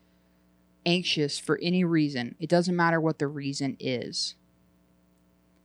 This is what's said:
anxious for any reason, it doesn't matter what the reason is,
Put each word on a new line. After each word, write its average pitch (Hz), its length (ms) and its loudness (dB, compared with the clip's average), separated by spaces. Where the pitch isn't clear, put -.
anxious 170 540 0
for - 220 0
any 180 220 2
reason, 151 560 0
it 160 100 -8
doesn't 175 260 2
matter 170 260 2
what 156 180 0
the 147 80 0
reason 139 520 -4
is, - 560 -6